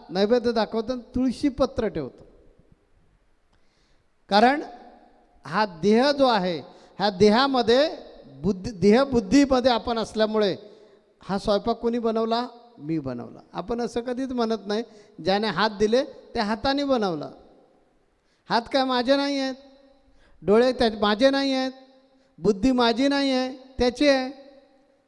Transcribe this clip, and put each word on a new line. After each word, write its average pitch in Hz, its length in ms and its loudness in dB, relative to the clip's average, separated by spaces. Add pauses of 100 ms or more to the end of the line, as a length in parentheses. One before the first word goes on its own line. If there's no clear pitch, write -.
नैवेद्य 214 420 0
दाखवताना 220 500 -4 (140)
तुळशीपत्र 254 720 -2
ठेवतो, 156 400 -10 (2000)
कारण 254 340 4 (800)
हा 185 200 -2
देह 208 460 2
जो 269 140 2
आहे, 185 340 0 (380)
ह्या 202 120 0
देहामध्ये 240 880 4 (380)
बुद्धी, 185 380 -6
देहबुद्धीमध्ये 247 1000 4
आपण 226 260 -2
असल्यामुळे 214 600 0 (680)
हा 190 140 -4
स्वयंपाक 214 400 -2
कोणी 233 220 -4
बनवला? 226 480 -2 (300)
मी 151 220 -6
बनवला. 120 400 -10 (140)
आपण 185 280 -6
असं 233 200 -4
कधीच 254 300 -8
म्हणत 226 360 -2
नाही, 214 160 -2 (400)
"ज्याने 202 240 0
हात 196 220 0 (100)
दिले 220 240 2
त्या - 400 -8
हाताने 269 400 -2
बनवला." 190 480 -2 (1200)
हात 220 120 0 (120)
काय 269 100 2
माझे 254 320 0
नाही 277 240 -2
आहेत, 262 160 -4 (840)
डोळे 233 320 4
त्या 247 160 0 (120)
माझे 214 280 4
नाही 269 240 0
आहेत, 262 180 -2 (680)
बुद्धी 196 340 0
माझी 247 360 2
नाही 277 240 0
आहे, 254 260 -2 (220)
त्याची 247 280 2
आहे. 262 240 2 (760)